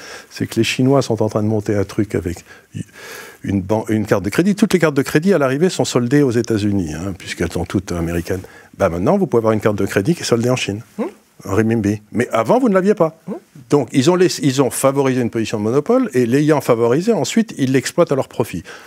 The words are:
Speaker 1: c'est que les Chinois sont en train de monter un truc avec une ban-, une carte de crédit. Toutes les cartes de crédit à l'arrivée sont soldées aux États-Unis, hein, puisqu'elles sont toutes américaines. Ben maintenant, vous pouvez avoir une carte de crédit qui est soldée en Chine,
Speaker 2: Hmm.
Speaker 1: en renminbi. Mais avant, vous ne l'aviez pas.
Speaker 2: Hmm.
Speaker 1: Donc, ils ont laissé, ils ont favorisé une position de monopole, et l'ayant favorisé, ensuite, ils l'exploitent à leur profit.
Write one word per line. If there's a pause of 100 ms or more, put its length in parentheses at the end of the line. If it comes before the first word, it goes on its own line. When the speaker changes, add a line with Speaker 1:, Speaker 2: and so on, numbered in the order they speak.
(300)
Speaker 1:
c'est
que
les
Chinois
sont
en
train
de
monter
un
truc
avec (1000)
une
ban-,
une
carte
de
crédit.
Toutes
les
cartes
de
crédit
à
l'arrivée
sont
soldées
aux
États-Unis,
hein,
puisqu'elles
sont
toutes
américaines. (340)
Ben
maintenant,
vous
pouvez
avoir
une
carte
de
crédit
qui
est
soldée
en
Chine, (160)
Speaker 2:
Hmm. (420)
Speaker 1:
en
renminbi. (100)
Mais
avant,
vous
ne
l'aviez
pas. (100)
Speaker 2:
Hmm. (380)
Speaker 1:
Donc,
ils
ont
laissé,
ils
ont
favorisé
une
position
de
monopole,
et
l'ayant
favorisé,
ensuite,
ils
l'exploitent
à
leur
profit. (240)